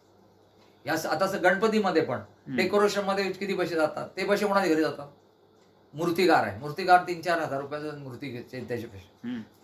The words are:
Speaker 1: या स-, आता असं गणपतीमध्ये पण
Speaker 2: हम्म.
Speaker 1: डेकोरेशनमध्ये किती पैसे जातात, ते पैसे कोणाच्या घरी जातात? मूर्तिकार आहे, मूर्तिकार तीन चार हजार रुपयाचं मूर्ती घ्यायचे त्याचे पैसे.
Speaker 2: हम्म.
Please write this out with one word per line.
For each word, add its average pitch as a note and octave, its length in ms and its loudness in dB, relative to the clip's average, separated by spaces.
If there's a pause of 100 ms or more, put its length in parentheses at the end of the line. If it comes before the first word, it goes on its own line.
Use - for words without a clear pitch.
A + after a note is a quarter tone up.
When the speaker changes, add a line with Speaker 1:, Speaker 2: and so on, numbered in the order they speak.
(840)
Speaker 1:
या D#3 120 -2
स-, - 80 -4
आता D#3+ 200 0
असं F#3 180 -2
गणपतीमध्ये F#3+ 580 4
पण B2+ 140 -2
Speaker 2:
हम्म. B2+ 420 -10
Speaker 1:
डेकोरेशनमध्ये G3 760 2
किती G3 220 -4
पैसे E3+ 220 -2
जातात, D3+ 420 0
ते F#3+ 80 -4
पैसे G3+ 220 2
कोणाच्या F#3+ 260 4
घरी D#3 80 4
जातात? C#3+ 260 -4 (840)
मूर्तिकार E3 500 4
आहे, G2+ 160 -4
मूर्तिकार F3+ 420 4
तीन E3+ 200 -6
चार E3 180 0
हजार C#3 220 -4
रुपयाचं D3 380 -8
मूर्ती C3 300 -12
घ्यायचे A#2+ 380 -10
त्याचे A2+ 200 -6
पैसे. G2 400 -16
Speaker 2:
हम्म. A#2+ 140 -6 (220)